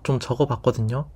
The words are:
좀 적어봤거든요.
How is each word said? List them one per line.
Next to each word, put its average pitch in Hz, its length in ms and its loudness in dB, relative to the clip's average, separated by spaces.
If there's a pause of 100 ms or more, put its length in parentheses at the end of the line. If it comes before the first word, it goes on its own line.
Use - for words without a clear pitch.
좀 135 160 2
적어봤거든요. 120 960 0